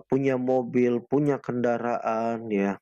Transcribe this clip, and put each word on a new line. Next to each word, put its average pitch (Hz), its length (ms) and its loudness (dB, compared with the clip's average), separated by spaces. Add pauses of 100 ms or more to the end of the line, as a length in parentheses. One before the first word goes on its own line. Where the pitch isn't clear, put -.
punya 135 320 0
mobil, 123 640 0
punya 143 400 0
kendaraan," 117 1080 -2
ya. 98 280 0